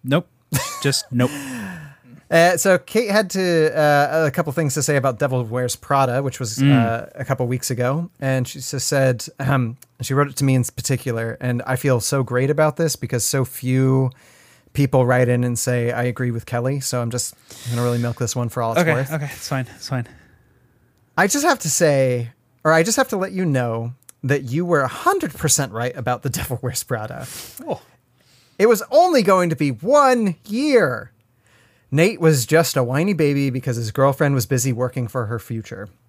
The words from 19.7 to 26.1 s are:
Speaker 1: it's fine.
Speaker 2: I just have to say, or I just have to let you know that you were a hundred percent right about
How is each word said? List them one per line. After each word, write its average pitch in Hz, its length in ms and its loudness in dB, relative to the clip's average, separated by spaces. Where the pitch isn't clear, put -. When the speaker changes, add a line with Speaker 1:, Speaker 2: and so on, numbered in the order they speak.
Speaker 1:
it's - 140 -16
fine. 123 180 -4
Speaker 2:
I 190 80 4
just 285 180 0
have 285 140 2
to 160 120 -6
say, 131 600 2
or 156 80 4
I 165 100 4
just 220 140 0
have 262 120 0
to 202 100 -4
let 185 140 -4
you 185 120 -2
know 120 480 -2
that 135 200 0
you 139 200 -2
were 170 160 2
a 131 80 0
hundred 359 460 -2
percent 135 380 -2
right 117 220 -4
about 123 280 -4